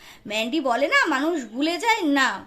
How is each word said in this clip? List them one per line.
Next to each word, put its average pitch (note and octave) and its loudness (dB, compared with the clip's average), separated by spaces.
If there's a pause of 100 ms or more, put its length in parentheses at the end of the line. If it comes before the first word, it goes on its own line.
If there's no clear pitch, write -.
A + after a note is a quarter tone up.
(280)
ম্যান্ডি A3+ -2
বলে C4 0
না, C5+ 4
"মানুষ D4+ 0
ভুলে C#4+ -2
যায়", A4+ 0
না, C4+ 0